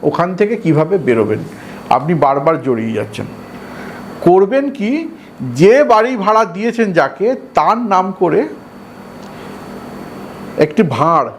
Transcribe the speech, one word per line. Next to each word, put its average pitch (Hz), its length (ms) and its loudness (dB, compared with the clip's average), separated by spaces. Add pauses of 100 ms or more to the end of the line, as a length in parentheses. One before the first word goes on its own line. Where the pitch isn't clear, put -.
ওখান 160 260 0 (100)
থেকে 214 240 0
কিভাবে 156 340 2
বেরোবেন? 113 440 2 (480)
আপনি 143 240 2 (120)
বারবার 143 300 2 (100)
জড়িয়ে 113 320 0
যাচ্ছেন। 107 300 -6 (1000)
করবেন 196 380 4 (120)
কি, 208 140 -2 (680)
যে 196 140 8 (100)
বাড়ি 233 340 4
ভাড়া 214 260 2 (120)
দিয়েছেন 226 320 0 (120)
যাকে, 151 280 0 (260)
তার 180 240 4 (160)
নাম 185 120 2 (140)
করে 151 220 2 (2250)
একটি - 160 -2 (140)
ভাঁড় 151 320 2 (120)